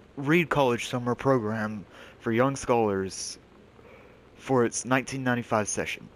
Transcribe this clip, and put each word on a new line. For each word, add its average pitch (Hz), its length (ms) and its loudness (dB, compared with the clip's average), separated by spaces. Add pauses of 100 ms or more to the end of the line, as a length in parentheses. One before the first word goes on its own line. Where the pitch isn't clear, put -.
(180)
Reed 151 320 2
College 123 380 2
Summer 123 260 -2
Program 110 720 0 (340)
for 117 120 -4
Young 127 240 4
Scholars 104 840 0 (1000)
for 127 300 2
its - 180 -4
nineteen 131 400 -2
ninety-five 120 440 0
session. - 480 -6